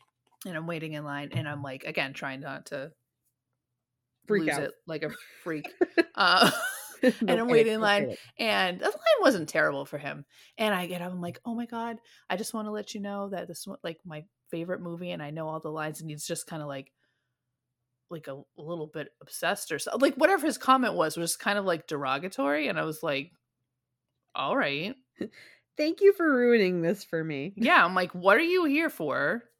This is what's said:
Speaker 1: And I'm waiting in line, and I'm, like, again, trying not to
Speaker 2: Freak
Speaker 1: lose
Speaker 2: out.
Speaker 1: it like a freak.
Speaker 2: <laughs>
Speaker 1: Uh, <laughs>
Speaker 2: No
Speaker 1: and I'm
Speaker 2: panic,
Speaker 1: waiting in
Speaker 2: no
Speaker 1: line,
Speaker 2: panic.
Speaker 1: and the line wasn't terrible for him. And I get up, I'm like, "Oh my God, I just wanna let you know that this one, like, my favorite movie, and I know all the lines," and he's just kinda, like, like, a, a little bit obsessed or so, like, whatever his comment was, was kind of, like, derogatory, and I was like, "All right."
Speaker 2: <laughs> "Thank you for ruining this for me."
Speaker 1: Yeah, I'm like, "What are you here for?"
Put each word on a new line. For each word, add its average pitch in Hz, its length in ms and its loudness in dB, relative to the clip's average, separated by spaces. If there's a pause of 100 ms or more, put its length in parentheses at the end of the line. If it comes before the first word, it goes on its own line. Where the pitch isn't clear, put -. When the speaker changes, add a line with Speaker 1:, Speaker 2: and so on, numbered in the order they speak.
(460)
Speaker 1:
And 180 120 -6
I'm 160 80 -4
waiting 160 280 -6
in 151 100 -8
line, 143 300 -8
and 156 140 -2
I'm, 147 140 -8
like, 135 220 -10
again, 151 300 -4
trying 135 260 -8
not 143 280 -10
to 147 260 -8 (1300)
Speaker 2:
Freak 190 200 2
Speaker 1:
lose - 0 -
Speaker 2:
out. 143 200 0
Speaker 1:
it - 60 -8 (140)
like 156 160 -6
a 151 80 -4 (320)
freak. 156 380 -6
Speaker 2:
<laughs> 339 340 0
Speaker 1:
Uh, 185 360 6 (500)
<laughs> - 200 4
Speaker 2:
No - 60 -
Speaker 1:
and - 120 4
I'm 233 80 0
Speaker 2:
panic, - 20 -
Speaker 1:
waiting 226 240 6
in 220 80 -2
Speaker 2:
no 214 80 4
Speaker 1:
line, 202 180 4
Speaker 2:
panic. 113 120 -8 (180)
Speaker 1:
and 196 420 0
the - 60 -4
line 571 360 4
wasn't 202 280 4
terrible 143 360 0
for 151 120 -10
him. 143 280 -10 (320)
And 214 180 0
I 180 120 -4
get 175 140 -6
up, 180 100 -6
I'm 180 100 -8
like, 175 240 -8
"Oh 233 100 -4
my 233 100 -4
God, 233 340 -8 (300)
I 214 80 -2
just 214 160 -8
wanna 214 180 -6
let 208 220 -8
you 208 80 -10
know 202 280 -8
that 175 180 -8
this 175 200 -14
one, 190 160 -12
like, 165 220 -10
my 156 200 -14 (240)
favorite 175 320 -6
movie, 175 300 -10
and 165 120 -8
I 147 80 -10
know 160 160 -8
all 156 140 -6
the 156 100 -8
lines," 156 300 -6
and 160 80 -10
he's 147 180 -10
just 170 200 -8
kinda, 156 200 -10
like, 139 240 -12 (1160)
like, 165 180 -14
a, 139 60 -10
a - 280 -18
little 156 260 -6
bit 156 340 -10
obsessed - 500 -4
or 147 80 -2
so, - 180 -4
like, 262 180 4
whatever 320 300 4
his 294 120 0
comment 247 380 2
was, 160 220 0
was 170 200 -2
kind 202 200 0
of, 202 80 -2
like, 175 220 0
derogatory, 185 800 -2
and 185 120 -2
I 156 40 -2
was 156 180 -6
like, 143 300 -2 (1040)
"All 156 220 -2
right." 165 380 -2 (240)
Speaker 2:
<laughs> - 120 -8 (460)
"Thank 311 240 0
you 392 120 10
for 330 180 2
ruining 233 500 6
this 175 220 0
for 160 200 -4
me." 156 340 -6
Speaker 1:
Yeah, 247 280 6
I'm 180 100 0
like, 180 180 0
"What 190 240 6
are 311 40 4
you 349 240 2
here 302 240 2
for?" 151 720 -2